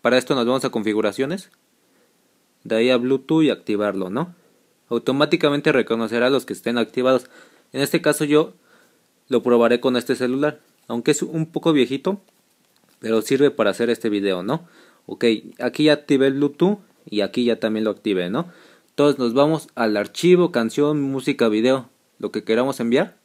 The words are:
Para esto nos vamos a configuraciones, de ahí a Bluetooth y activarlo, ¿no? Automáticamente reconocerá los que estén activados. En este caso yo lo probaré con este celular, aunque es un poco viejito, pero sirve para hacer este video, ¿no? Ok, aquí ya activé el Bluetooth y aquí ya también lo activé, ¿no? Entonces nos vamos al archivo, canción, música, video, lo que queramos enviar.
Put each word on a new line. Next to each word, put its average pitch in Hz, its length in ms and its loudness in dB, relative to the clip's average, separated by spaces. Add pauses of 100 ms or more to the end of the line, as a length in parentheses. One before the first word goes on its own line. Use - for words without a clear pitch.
Para 120 160 2
esto 127 160 0
nos 123 140 0
vamos 131 180 0
a 127 60 -2
configuraciones, 110 800 -4 (1120)
de 110 140 -2
ahí 117 120 2
a 127 80 2
Bluetooth 135 460 0
y 139 80 2
activarlo, 101 580 -4
¿no? 156 240 -6 (560)
Automáticamente 147 840 0
reconocerá 117 600 0
los 131 160 -2
que 107 60 -8
estén 117 260 -4
activados. 127 500 0 (440)
En 131 80 -4
este 151 200 0
caso 151 240 0
yo 147 300 2 (720)
lo 123 140 0
probaré 120 360 4
con 127 180 -2
este 120 180 -2
celular, 131 460 -4 (260)
aunque 117 240 -2
es 147 100 0
un 160 240 -4
poco 160 280 -2
viejito, 135 460 0 (800)
pero 113 220 0
sirve 135 300 2
para 104 200 0
hacer 117 180 -2
este 117 180 -2
video, 98 360 -2
¿no? 151 220 -6 (420)
Ok, - 180 -4 (340)
aquí 123 240 -2
ya 151 80 6
activé 143 360 2
el 135 80 0
Bluetooth 147 420 0 (280)
y 104 140 -4
aquí 101 240 -2
ya 117 160 0
también 110 240 -2
lo 107 80 0
activé, 92 380 -2
¿no? 156 200 -4 (420)
Entonces 143 280 2
nos 120 140 -2
vamos 147 420 2
al 110 220 0
archivo, 175 560 2
canción, 143 480 0
música, 135 480 -2
video, 123 400 0 (280)
lo 104 140 -8
que 107 140 -8
queramos 123 340 0
enviar. 123 460 0